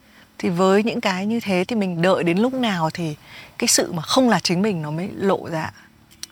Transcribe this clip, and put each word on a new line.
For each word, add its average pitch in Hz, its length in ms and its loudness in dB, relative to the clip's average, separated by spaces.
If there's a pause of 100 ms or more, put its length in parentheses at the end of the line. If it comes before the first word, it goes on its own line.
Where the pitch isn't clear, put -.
(380)
Thì 208 100 -2
với 190 340 4
những 226 180 -2
cái 190 260 -2
như 226 140 -2
thế 185 280 0
thì 240 80 -2
mình 180 260 -2
đợi 180 220 4
đến 170 140 2
lúc 254 160 2
nào 196 400 -2
thì 156 220 -6 (420)
cái 233 100 -2
sự - 240 2
mà 160 100 -4
không 262 260 4
là 196 120 4
chính 175 220 0
mình 196 200 0
nó 151 80 -6
mới 170 260 -6
lộ 190 340 -2
ra? 156 200 -6 (600)